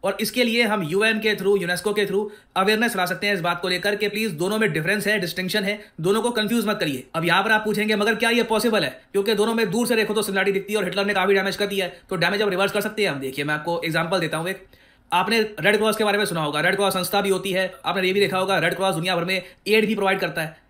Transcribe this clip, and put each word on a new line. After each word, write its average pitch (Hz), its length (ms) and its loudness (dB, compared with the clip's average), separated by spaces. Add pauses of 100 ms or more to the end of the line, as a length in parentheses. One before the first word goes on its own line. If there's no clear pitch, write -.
और 202 160 -2
इसके 240 240 0
लिए 233 180 2
हम 214 200 0
यूएन 208 360 0
के 214 160 0
through, 196 280 2
UNESCO 180 300 -2
के 202 140 0
through 196 180 -2 (320)
awareness 214 400 2
ला 180 100 0
सकते 180 200 -4
हैं 202 80 2
इस 180 60 -2
बात 175 220 -2
को 185 60 -4
लेकर 180 280 -2
कि 202 120 -2
please 214 220 -2
दोनों 180 280 -2
में 208 140 2
difference 180 340 -2
है, 208 140 2
distinction 180 440 -2
है, 208 140 -4 (220)
दोनों 202 220 2
को 240 80 0
confuse 220 360 0
मत 208 140 0
करिए। 143 240 -4 (100)
अब 165 100 -2
यहाँ 170 200 4
पर 220 60 0
आप 214 140 4
पूछेंगे 214 320 2
मगर 208 180 2
क्या 233 160 0
ये 233 120 2
possible 220 420 2
है, 131 60 -2 (220)
क्योंकि 202 220 2
दोनों 220 200 2
में 220 160 0
दूर 226 160 0
से 240 100 2
देखो 214 180 0
तो 214 80 0
similarity 196 300 0
दिखती 196 200 -2
है 214 60 0
और 196 60 0
Hitler 196 220 -2
ने 202 80 0
काफी 196 200 2
damage 190 220 0
कर 208 100 0
दिया 196 200 -2
है, - 140 -12 (100)
तो 190 60 -4
damage 185 260 0
अब 208 60 2
reverse 190 240 0
कर 208 80 0
सकते 208 220 -2
हैं 185 80 2
हम। 139 100 -6
देखिए 135 240 -6
मैं 151 100 0
आपको 165 300 -2
example 165 340 0
देता 160 180 -2
हूँ 160 120 -4
एक, 190 160 -10 (480)
आपने 214 280 2
रेड 208 360 2
Cross 214 200 2
के 220 80 0
बारे 202 140 2
में 208 60 0
सुना 170 160 -4
होगा, 147 200 -2
रेड 180 160 2
Cross 196 180 2
संस्था 190 260 0
भी 196 80 -2
होती 190 240 0
है, 185 200 0 (120)
आपने 185 220 0
ये 185 60 2
भी 202 80 2
देखा 185 180 2
होगा 190 200 0
Red 170 160 0
Cross 190 200 0
दुनिया 175 220 -2
भर 170 80 0
में 185 180 -2 (260)
एड 214 180 4
भी 214 80 0
provide 190 260 0
करता 165 220 -4
है। 156 280 -10